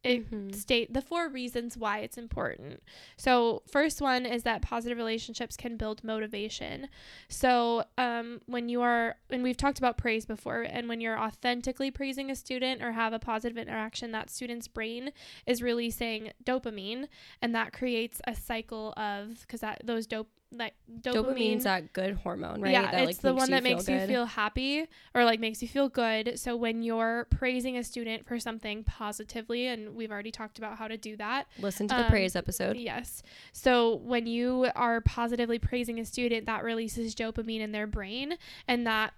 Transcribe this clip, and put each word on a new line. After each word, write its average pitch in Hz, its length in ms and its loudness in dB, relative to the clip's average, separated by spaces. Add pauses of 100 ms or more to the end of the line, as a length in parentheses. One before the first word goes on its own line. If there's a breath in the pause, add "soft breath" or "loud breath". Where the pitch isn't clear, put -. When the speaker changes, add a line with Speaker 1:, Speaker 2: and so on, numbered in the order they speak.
Speaker 1:
it 247 260 2
Speaker 2:
Mm-hmm. 202 220 -6
Speaker 1:
state 233 420 0
the 269 100 0
four 339 260 -2
reasons 247 480 -6
why 214 220 -2
it's 220 180 -8
important. 185 640 -6 (340 loud breath)
So 240 520 4
first 294 340 4
one 254 240 2
is 233 180 -2
that 226 200 2
positive 233 340 -2
relationships 226 580 -4
can 233 220 -6
build 214 260 -4
motivation. 220 880 -4 (400 loud breath)
So, 240 540 4 (160)
um, 233 480 -2
when 240 220 -2
you 240 120 2
are, 233 360 4 (120)
and 247 140 0
we've 254 120 2
talked 277 220 2
about 247 200 2
praise 226 280 0
before, 233 380 -4
and 233 260 -4
when 233 100 -4
you're 226 200 -2
authentically 247 720 0
praising 269 400 -4
a 262 40 -2
student 254 460 -2
or 233 120 -4
have 226 200 0
a 226 60 -2
positive 233 400 -4
interaction, 220 520 -6
that 220 200 -6
student's 240 360 -8
brain 233 440 -6 (340 loud breath)
is 240 160 2
releasing 233 680 -2 (120)
dopamine, 247 640 -4 (340 loud breath)
and 240 140 0
that 226 160 0
creates 240 560 -2
a 233 80 -4
cycle 226 640 -6
of, 208 500 -6
'cause 233 140 -8
that, 214 240 -6
those 226 220 0
dop-, 220 200 -4 (240)
like, 233 220 -6 (280)
Speaker 2:
Dopamine's 233 600 2
Speaker 1:
dopamine. - 20 -4
Speaker 2:
that 185 300 2
good 190 220 0
hormone, 175 460 -4
right? 196 100 2
Speaker 1:
Yeah, 247 200 6
Speaker 2:
That, - 100 0
Speaker 1:
it's - 60 6
Speaker 2:
like, 185 140 -2
Speaker 1:
the 269 120 6
Speaker 2:
makes 262 80 4
Speaker 1:
one 262 80 6
Speaker 2:
you 269 60 6
Speaker 1:
that 254 80 4
Speaker 2:
feel 247 140 6
Speaker 1:
makes 190 120 -2
you 262 80 4
Speaker 2:
good. 190 100 2
Speaker 1:
feel 240 180 2
happy 262 600 0 (260 loud breath)
or, 240 120 8
like, 226 140 6
makes 220 220 -2
you 240 60 -6
feel 277 220 2
good. 226 500 0
So 233 160 -2
when 226 260 0
you're 226 480 0
praising 254 480 2
a 240 60 -2
student 226 420 -6
for 240 140 -4
something 220 440 -6
positively, 226 840 -4
and 214 280 -6
we've 220 160 -8
already 208 200 -8
talked 214 260 -12
about 214 200 -8
how 220 100 -8
to 220 100 -8
do 214 200 -10
that. 226 300 -4 (120)
Speaker 2:
Listen 202 300 -2
to 262 60 4
the 240 100 6
Speaker 1:
Um, 226 40 2
Speaker 2:
praise 196 260 4
episode. 190 420 0
Speaker 1:
Yes. 240 440 -8 (300 loud breath)
So 240 440 6
when 233 320 0
you 247 480 4
are 233 260 2
positively 233 580 2
praising 240 400 -2
a 226 60 -4
student, 233 400 0
that 220 180 -2
releases 226 520 -2
dopamine 226 440 -4
in 214 140 -4
their 214 140 -2
brain, 220 480 -4 (320 loud breath)
and 240 200 2
that 220 300 2